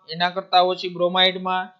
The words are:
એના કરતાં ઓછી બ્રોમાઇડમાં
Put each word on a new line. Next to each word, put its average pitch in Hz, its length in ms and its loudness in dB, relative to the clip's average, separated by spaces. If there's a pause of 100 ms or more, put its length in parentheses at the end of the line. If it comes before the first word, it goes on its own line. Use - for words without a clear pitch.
(120)
એના 175 180 -2
કરતાં 180 320 2
ઓછી 185 260 0
બ્રોમાઇડમાં 185 800 0 (120)